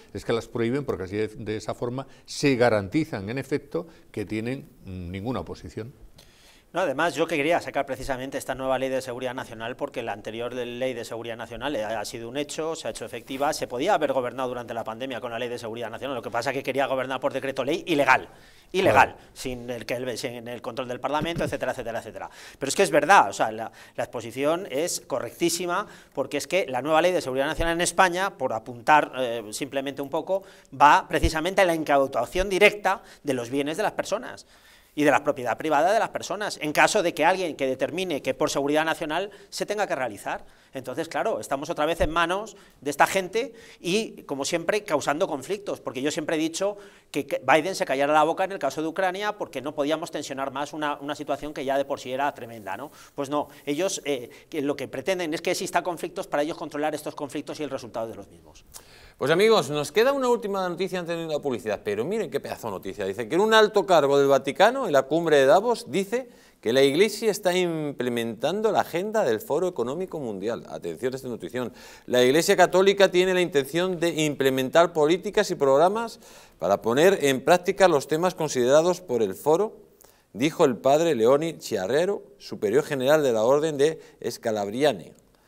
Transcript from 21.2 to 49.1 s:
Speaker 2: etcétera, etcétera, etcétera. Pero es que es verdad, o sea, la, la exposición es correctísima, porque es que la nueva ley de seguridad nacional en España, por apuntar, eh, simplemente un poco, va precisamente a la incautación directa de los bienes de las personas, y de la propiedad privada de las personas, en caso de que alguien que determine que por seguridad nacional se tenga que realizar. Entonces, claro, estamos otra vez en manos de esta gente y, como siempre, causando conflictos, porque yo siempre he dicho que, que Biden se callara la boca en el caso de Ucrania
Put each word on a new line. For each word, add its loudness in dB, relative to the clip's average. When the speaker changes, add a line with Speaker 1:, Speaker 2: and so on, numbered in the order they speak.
Speaker 2:
etcétera, -2
etcétera, -8
etcétera. -12
Pero -4
es -2
que 4
es 2
verdad, 6
o -6
sea, 0
la, -8
la -4
exposición -4
es -4
correctísima, -2
porque -4
es -6
que 0
la -4
nueva 4
ley 4
de 0
seguridad -2
nacional -2
en -2
España, 2
por -2
apuntar, 4
eh, -2
simplemente -6
un -6
poco, -2
va 8
precisamente 2
a 8
la 4
incautación 2
directa -2
de -2
los -6
bienes -4
de -4
las -2
personas, -8
y 0
de 6
la 4
propiedad -2
privada 2
de 4
las 0
personas, -6
en -4
caso 4
de 0
que 0
alguien 0
que -2
determine -2
que -2
por 0
seguridad 0
nacional -4
se -8
tenga -4
que -4
realizar. -6
Entonces, -8
claro, -2
estamos -6
otra -2
vez 0
en 2
manos -2
de -4
esta 4
gente -2
y, -2
como -6
siempre, -2
causando 0
conflictos, -6
porque -8
yo 0
siempre -2
he 0
dicho -2
que, -4
que -6
Biden 2
se -4
callara 0
la 6
boca 0
en -4
el -8
caso -4
de -2
Ucrania -4